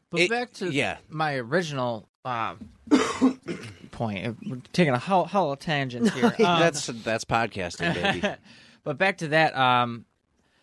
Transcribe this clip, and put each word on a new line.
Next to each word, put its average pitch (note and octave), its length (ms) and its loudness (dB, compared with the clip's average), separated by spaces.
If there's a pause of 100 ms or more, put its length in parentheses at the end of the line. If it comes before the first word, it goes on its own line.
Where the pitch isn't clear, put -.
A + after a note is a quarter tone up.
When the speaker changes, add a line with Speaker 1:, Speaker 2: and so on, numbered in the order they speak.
Speaker 1:
but E3+ 120 -2
Speaker 2:
It, F3+ 100 4
Speaker 1:
back A#3+ 220 -2
to F3+ 180 -6
Speaker 2:
yeah. A#2+ 260 -2 (120)
Speaker 1:
my D#3 260 -2
original, B2+ 720 -2 (180)
um, A2+ 440 -6 (200)
<coughs> - 500 2 (520)
point. G#2+ 460 -6 (100)
We're B2+ 100 -8 (160)
taking D#3+ 200 4
a A#2+ 60 2
whole, F3+ 260 0
whole E3 300 0
tangent C#3+ 560 -2
Speaker 3:
<laughs> - 20 -4
Speaker 1:
here. A#3+ 120 0
Um, A3+ 80 4 (260)
Speaker 2:
That's, E3 280 2
that's A2+ 380 -4
podcasting, A#2 680 -2
baby. G3 340 0 (140)
Speaker 1:
<laughs> - 40 -20 (380)
But D3 140 -6
back F#3+ 200 0
to E3 120 -6
that, D#3 280 4
um, B2 480 2 (580)